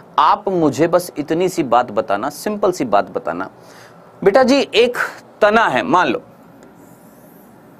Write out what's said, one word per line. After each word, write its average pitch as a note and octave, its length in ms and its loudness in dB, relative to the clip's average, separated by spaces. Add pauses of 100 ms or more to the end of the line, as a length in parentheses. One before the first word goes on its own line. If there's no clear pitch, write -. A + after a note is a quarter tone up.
(200)
आप F#3+ 300 2
मुझे D#3+ 380 0
बस F3 300 0
इतनी E3 320 -2
सी E3+ 160 -4
बात A#2 260 0
बताना, G#2 400 -2
सिंपल G#3 400 -4
सी F3 140 -4
बात G2+ 260 -2
बताना F2+ 380 -8 (720)
बेटा G3+ 220 4
जी, C4 160 4 (140)
एक A#3 240 2 (440)
तना A3 240 4
है C3 180 0
मान D#3 240 2
लो, A2+ 140 -4 (1600)